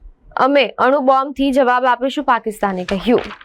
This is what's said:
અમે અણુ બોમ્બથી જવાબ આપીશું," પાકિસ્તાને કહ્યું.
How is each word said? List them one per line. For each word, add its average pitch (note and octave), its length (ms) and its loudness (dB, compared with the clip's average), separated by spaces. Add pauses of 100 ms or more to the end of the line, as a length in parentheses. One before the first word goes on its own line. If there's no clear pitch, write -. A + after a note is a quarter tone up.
(380)
અમે C4+ 300 2
અણુ C4 320 0
બોમ્બથી C4+ 520 0
જવાબ B3 340 2
આપીશું," B3+ 400 -2
પાકિસ્તાને G#3 580 -2
કહ્યું. G3 360 0 (260)